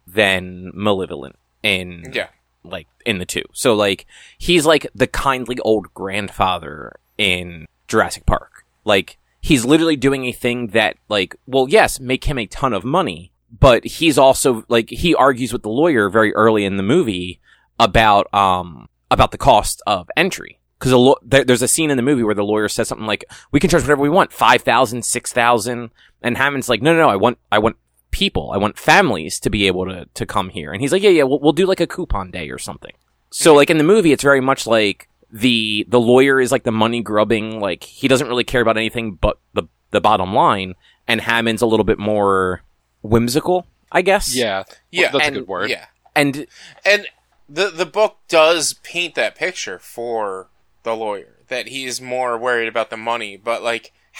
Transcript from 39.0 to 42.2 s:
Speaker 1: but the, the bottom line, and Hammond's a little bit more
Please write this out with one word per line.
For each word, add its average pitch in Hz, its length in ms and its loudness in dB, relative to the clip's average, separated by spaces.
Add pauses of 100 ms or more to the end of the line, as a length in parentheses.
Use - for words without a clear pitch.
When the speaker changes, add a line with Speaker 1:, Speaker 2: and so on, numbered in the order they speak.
Speaker 1:
but - 240 -2 (140)
the, 98 100 -2 (260)
the 101 120 0
bottom 98 340 2
line, 107 400 0 (320)
and 113 140 0
Hammond's 117 420 0
a 117 40 4
little 110 180 2
bit 104 120 0
more 98 640 0 (400)